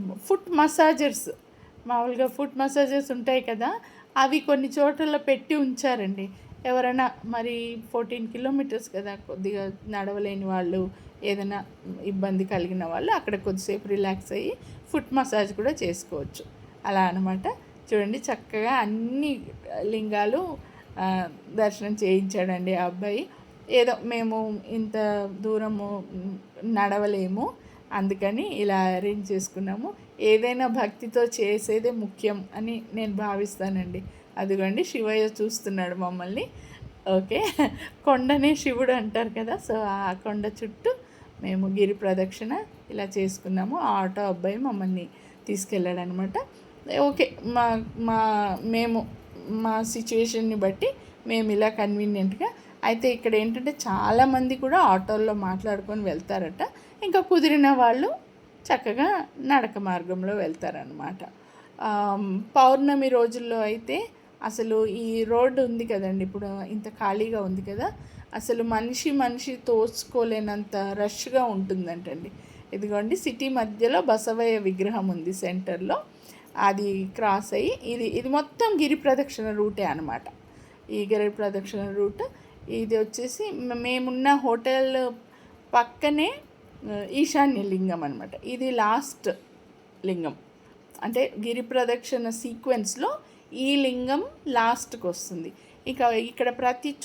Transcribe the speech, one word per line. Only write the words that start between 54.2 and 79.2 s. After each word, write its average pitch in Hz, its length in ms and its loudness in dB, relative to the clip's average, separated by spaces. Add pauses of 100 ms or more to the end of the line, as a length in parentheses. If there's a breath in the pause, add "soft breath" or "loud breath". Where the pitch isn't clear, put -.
కూడా 269 220 2
ఆటోల్లో 214 560 4
మాట్లాడుకొని 196 680 -4
వెళ్తారట. 185 640 -4 (360 loud breath)
ఇంకా 381 160 4
కుదిరిన 302 500 6
వాళ్ళు 254 440 6 (520)
చక్కగా 302 600 0 (140)
నడక 262 380 2
మార్గంలో 185 560 -2
వెళ్తారనమాట. 156 840 -6 (640 loud breath)
ఆమ్, 202 640 0 (140)
పౌర్ణమి 269 520 8
రోజుల్లో 233 520 2
అయితే 226 480 -2 (340 loud breath)
అసలు 220 440 0
ఈ 226 380 -2
రోడ్డు 254 380 4
ఉంది 233 240 -2
కదండి, 190 380 -2
ఇప్పుడు 202 220 -6
ఇంత 202 420 -8
ఖాళీగా 214 540 -2
ఉంది 190 200 -4
కదా, 214 300 -4 (420 loud breath)
అసలు 233 280 -2
మనిషి 233 480 -2
మనిషి 254 560 -2
తోచుకోలేనంత 220 1080 0
రష్గా 208 680 0
ఉంటుందంటండి. 185 840 -4 (440 loud breath)
ఇదిగోండి 208 420 0
సిటీ 269 320 -2
మధ్యలో 233 540 2
బసవయ్య 226 560 2
విగ్రహం 190 500 0
ఉంది 175 240 -2
సెంటర్లో, 185 720 -2 (540 loud breath)
అది 196 480 2
క్రాస్ 202 500 0
అయ్యి 349 280 0
ఇది, 240 220 -4
ఇది 240 240 -2
మొత్తం 302 520 2
గిరి 294 140 4
ప్రదక్షిణ 262 560 2